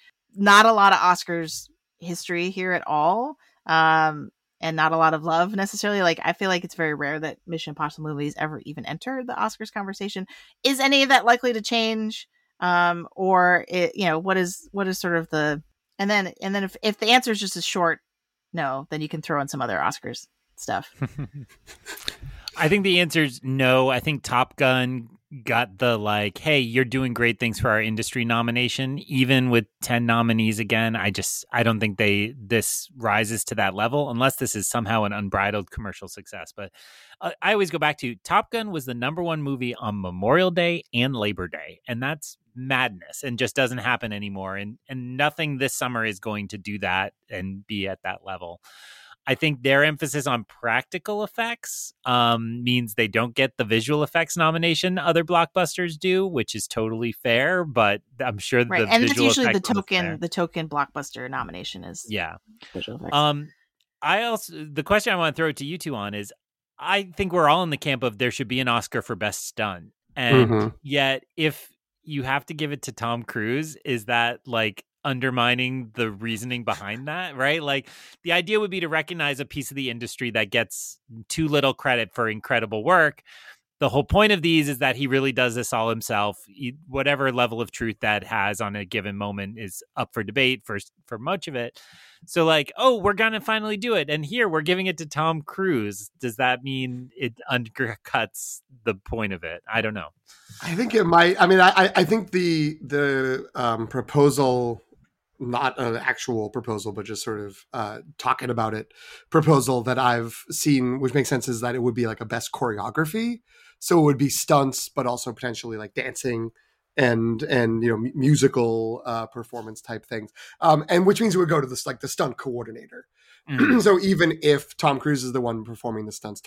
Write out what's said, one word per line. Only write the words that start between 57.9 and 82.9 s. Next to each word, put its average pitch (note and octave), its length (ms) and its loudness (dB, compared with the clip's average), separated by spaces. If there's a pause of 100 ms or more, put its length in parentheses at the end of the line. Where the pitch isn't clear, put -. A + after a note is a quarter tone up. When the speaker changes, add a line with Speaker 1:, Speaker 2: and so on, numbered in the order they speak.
Speaker 2:
I'm A#2+ 160 -4
sure A#2+ 300 2
Speaker 1:
Right. - 200 2
Speaker 2:
the - 60 -2
Speaker 1:
And A#3 100 6
that's C#4 120 4
Speaker 2:
visual C#4 140 4
Speaker 1:
usually C4 180 4
the A3+ 60 4
Speaker 2:
effects G3 180 0
one A3+ 80 2
is G3 40 0
Speaker 1:
token, F#3 220 -2
Speaker 2:
fair. E3 140 -6
Speaker 1:
the E3+ 100 -4
token E3 400 -4
blockbuster C#3 600 -6
nomination F2+ 540 -8
is F2 220 -14
Speaker 2:
Yeah. F2 300 -6 (380)
Speaker 1:
visual G2+ 240 -10
effects. - 180 -4
Speaker 2:
Um, D3 320 0 (540)
I F#3 220 0
also, G#3+ 460 -6
the D3 120 -4
question G3+ 320 2
I - 20 2
wanna E3 160 2
throw D#3+ 200 0
to C#3 120 -12
you D#3+ 140 -8
two D3 180 -6
on G2+ 160 -6
is, G#2 180 -8 (480)
I F#3+ 260 0 (120)
think G3 160 -2
we're E3 160 6
all E3 140 6
in E3+ 80 -2
the C#3 80 -2
camp C3+ 240 -2
of A2+ 160 -2
there B2 120 2
should - 180 -4
be B2+ 120 -2
an B2+ 80 0
Oscar A#2 320 0
for A2+ 160 -6
best G#2 300 -6
stunt. F#2+ 460 -6 (220)
And B2 360 4
Speaker 3:
Mm-hmm. A2 180 2 (140)
Speaker 2:
yet, C3+ 420 0 (100)
if D#3 360 -2 (320)
you C#3+ 220 -6
have C3+ 200 -2
to - 80 -10
give D3+ 200 -6
it C#3 100 -8
to - 100 -10
Tom A#2 300 -4
Cruise, B2+ 540 -4 (100)
is A#2+ 180 -4
that, A#2 420 0
like, A2+ 380 -2 (200)
undermining B2+ 880 0
the A2+ 160 -2
reasoning A2+ 540 -8
behind G#2+ 440 -6
that, E3 280 -10
right? C#3+ 260 0
Like, C#3 260 -2 (340)
the E3 100 -4
idea F3+ 280 0
would G#3 100 -2
be F#3 100 -4
to E3 80 -4
recognize D3+ 520 -4
a C#3+ 40 -8
piece C3+ 260 -10
of C#3 60 -12
the C3+ 140 -6
industry A#2+ 420 -8
that A2 180 -2
gets - 480 -4 (300)
too D#3+ 200 -2
little C#3+ 260 2
credit A#2+ 400 -2
for A#2 140 -2
incredible A2 560 -2
work. D#3 380 2 (580)